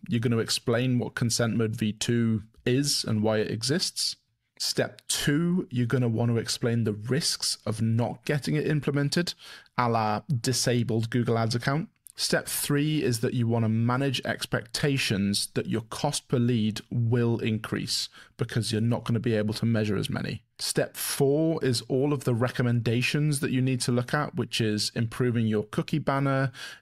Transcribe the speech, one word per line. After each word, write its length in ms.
you're 120
gonna 180
explain 600
what 160
consent 420
mode 200
V 160
two 520
is 400
and 180
why 160
it 120
exists. 680
Step 500
two, 640
you're 160
gonna 220
want 220
to 80
explain 460
the 80
risks 760
of 160
not 420
getting 300
it 120
implemented, 680
a 140
la 320
disabled 680
Google 260
Ads 200
account. 340
Step 300
three 560
is 160
that 160
you 140
wanna 200
manage 560
expectations 1300
that 120
your 140
cost 480
per 100
lead 500
will 520
increase 680
because 340
you're 100
not 220
gonna 160
be 160
able 180
to 140
measure 300
as 120
many. 360
Step 360
four 680
is 240
all 240
of 100
the 100
recommendations 1080
that 100
you 100
need 200
to 100
look 240
at, 220
which 240
is 340
improving 540
your 160
cookie 340
banner, 540